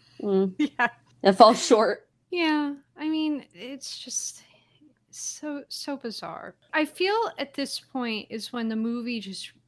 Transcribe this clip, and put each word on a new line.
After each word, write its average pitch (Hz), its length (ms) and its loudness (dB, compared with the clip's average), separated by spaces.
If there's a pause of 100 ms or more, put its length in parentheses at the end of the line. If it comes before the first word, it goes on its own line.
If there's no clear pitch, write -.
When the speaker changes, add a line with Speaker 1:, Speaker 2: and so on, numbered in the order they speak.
(220)
Speaker 1:
Mm. 190 360 2
Speaker 2:
<laughs> - 200 -2
Yeah. 240 100 2 (340)
Speaker 1:
It 196 100 6
fell 220 220 12
short. 214 540 2 (220)
Speaker 2:
Yeah, 302 440 0 (220)
I 302 120 -6
mean, 311 360 -2 (100)
it's 247 440 -14
just - 440 -10 (680)
so, - 580 -10
so - 280 -10
bizarre. 180 600 -12 (160)
I 311 120 2
feel 370 320 -2 (220)
at 277 160 -8
this 277 240 -6
point 233 520 -8
is 214 220 -12
when 233 160 -4
the 220 80 -4
movie 233 440 -6
just, 190 320 -14 (160)